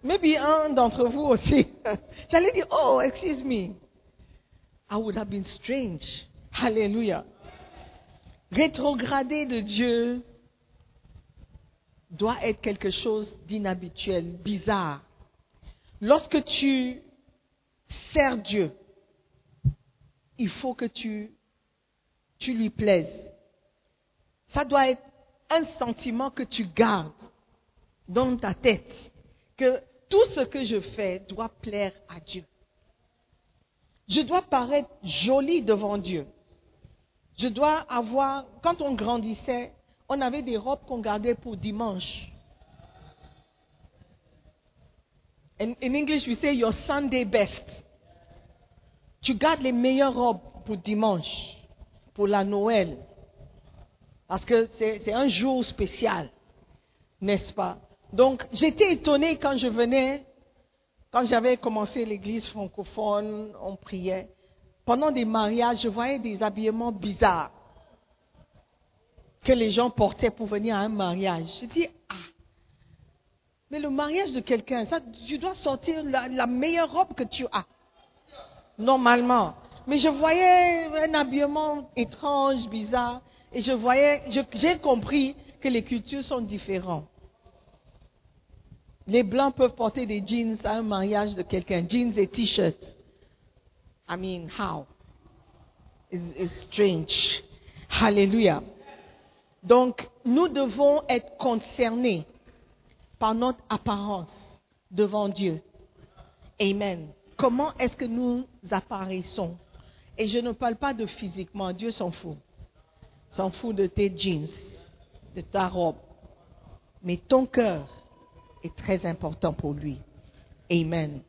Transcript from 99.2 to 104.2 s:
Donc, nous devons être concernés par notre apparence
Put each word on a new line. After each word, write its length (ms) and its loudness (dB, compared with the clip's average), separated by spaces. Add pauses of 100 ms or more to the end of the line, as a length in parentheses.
Donc, 460 4 (180)
nous 220 4
devons 600 4
être 300 -2
concernés 880 0 (920)
par 160 2
notre 260 0 (100)
apparence 600 -4 (600)